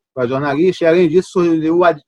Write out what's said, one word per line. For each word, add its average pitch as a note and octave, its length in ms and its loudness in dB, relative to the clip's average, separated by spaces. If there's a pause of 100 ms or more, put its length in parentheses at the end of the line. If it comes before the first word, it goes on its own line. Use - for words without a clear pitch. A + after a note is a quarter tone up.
(140)
para B2+ 140 -4
jornalista, C#3+ 560 -2
e, E3+ 40 2
além E3+ 220 2
disso, F3+ 220 -2
surgiu E3 480 0
o F3+ 40 2
ad-, E3 240 0